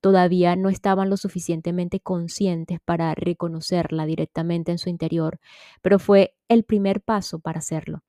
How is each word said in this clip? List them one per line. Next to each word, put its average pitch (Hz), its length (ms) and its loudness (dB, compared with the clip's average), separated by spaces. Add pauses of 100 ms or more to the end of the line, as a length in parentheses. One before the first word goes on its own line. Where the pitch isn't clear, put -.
Todavía 180 540 4
no 190 140 0
estaban 190 400 0
lo 196 80 0
suficientemente 175 800 -4
conscientes 170 840 -4
para 165 300 -2
reconocerla 165 880 -4
directamente 165 680 -4
en 175 60 -2
su 180 120 -6
interior, 165 500 -2 (420)
pero 196 160 6
fue 196 380 4 (120)
el 233 160 4
primer 196 380 0
paso 196 380 -4
para 160 180 -8
hacerlo. - 500 -8